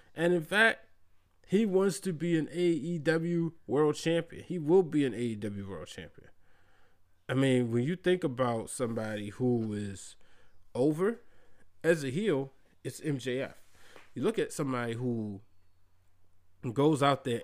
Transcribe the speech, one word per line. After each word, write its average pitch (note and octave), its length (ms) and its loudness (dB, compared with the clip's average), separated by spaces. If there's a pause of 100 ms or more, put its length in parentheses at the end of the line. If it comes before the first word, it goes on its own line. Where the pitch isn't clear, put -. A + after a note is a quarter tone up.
(140)
And F3 200 2
in E3+ 80 2
fact, G#3+ 420 2 (640)
he G#3+ 180 4
wants F#3+ 360 2
to F#3+ 120 -4
be E3 260 0
an D3+ 140 0
A E3+ 80 -4
E E3+ 380 0
W E3 540 0 (140)
world - 280 4
champion. E3 500 -2
He F3+ 140 -6
will E3 240 6
be D3 240 2
an A#2 80 -2
A G#2 40 -6
E A#2+ 180 -2
W G2+ 320 -8
world D#2+ 180 -10
champion. - 420 -16 (1000)
I - 80 -4
mean, B2+ 360 4
when A#2+ 140 2
you F3 120 -2
think F3+ 260 0
about B2 480 -2
somebody A2 600 -4
who A#2 420 0
is G2+ 440 -8 (580)
over D#3 480 0 (600)
as D#3+ 220 4
a C3+ 60 -4
heel, C#3 420 -2 (320)
it's - 180 -10
M D3 140 -2
J B2+ 240 -4
F. A#2 140 -8 (600)
You C3 100 -4
look G#3+ 140 0
at D#3 140 -2
somebody B2 420 -2
who A2+ 480 -4 (1300)
goes C#3 320 4
out C#3 200 2
there A#2+ 200 -2